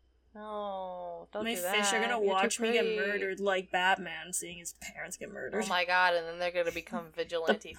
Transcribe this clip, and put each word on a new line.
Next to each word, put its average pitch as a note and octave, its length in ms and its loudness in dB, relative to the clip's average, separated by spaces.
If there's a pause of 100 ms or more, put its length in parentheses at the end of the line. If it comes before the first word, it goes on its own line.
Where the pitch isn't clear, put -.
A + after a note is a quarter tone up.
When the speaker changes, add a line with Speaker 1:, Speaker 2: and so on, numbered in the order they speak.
(340)
Speaker 1:
No, F#3+ 1000 -8
don't G#3+ 120 -4
Speaker 2:
My A#3 100 0
Speaker 1:
do F3+ 60 -4
Speaker 2:
fish F3 40 -4
are G3+ 360 2
Speaker 1:
that. A#3 80 0
Speaker 2:
gonna A#3+ 60 0
Speaker 1:
You're A3+ 60 0
too G3+ 60 4
Speaker 2:
watch G3 340 4
me A3+ 120 2
get A3+ 120 4
Speaker 1:
pretty. A3 120 0
Speaker 2:
murdered G3+ 440 -2
like F#3 300 0
Batman F3+ 640 2
seeing F3 260 -6
his E3+ 220 -12
parents - 380 -10
get C#3+ 120 -10
murdered. C3+ 340 -4
Speaker 1:
Oh G3+ 40 -4
my F3+ 160 4
god, F3+ 300 6
and E3 120 0
then E3+ 120 -6
they're F3 120 0
gonna E3+ 220 0
become E3+ 380 -6
Speaker 2:
<laughs> - 40 -20
Speaker 1:
vigilante E3 640 0